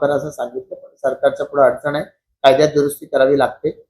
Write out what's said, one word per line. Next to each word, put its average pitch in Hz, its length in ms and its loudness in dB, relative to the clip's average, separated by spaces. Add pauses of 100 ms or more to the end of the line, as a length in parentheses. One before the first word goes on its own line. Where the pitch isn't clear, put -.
करा 143 140 0
असं 143 160 -6
सांगितलं, 127 440 -10
पण - 220 -18
सरकारच्या 135 500 -2
पुढे 143 160 0
अडचण 135 320 0
आहे, 151 100 -6 (380)
कायद्यात 139 260 4
दुरुस्ती 147 380 -2
करावी 139 320 2
लागते - 520 -4